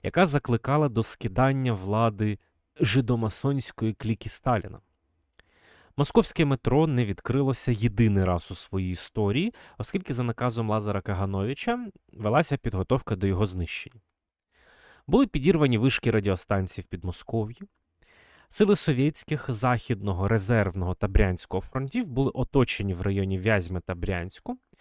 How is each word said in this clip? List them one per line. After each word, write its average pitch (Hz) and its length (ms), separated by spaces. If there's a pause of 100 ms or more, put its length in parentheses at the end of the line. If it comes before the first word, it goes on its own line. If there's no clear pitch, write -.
яка 180 220
закликала 139 640
до 110 140
скидання 127 680
влади 104 680 (400)
жидомасонської 117 1120
кліки 110 360
Сталіна. - 500 (1160)
Московське 160 480
метро 139 420
не 123 180
відкрилося 127 640
єдиний 107 520
раз 90 280
у 95 40
своїй 92 360
історії, 110 600 (240)
оскільки - 360
за 123 100
наказом 117 460
Лазара 104 320
Кагановича 104 840 (260)
велася 131 440
підготовка 107 580
до 95 120
його 98 180
знищення. 92 560 (1040)
Були 226 200
підірвані 147 500
вишки 120 340
радіостанцій 98 680
в - 40
Підмосков'ї. 107 760 (840)
Сили 202 280
совєтських 143 760
Західного, 104 760
Резервного 95 680
та - 120
Брянського 95 540
фронтів 139 460
були 131 240
оточені 120 600
в 87 80
районі 95 380
Вязьми 92 460
та 92 100
Брянську, 92 600 (240)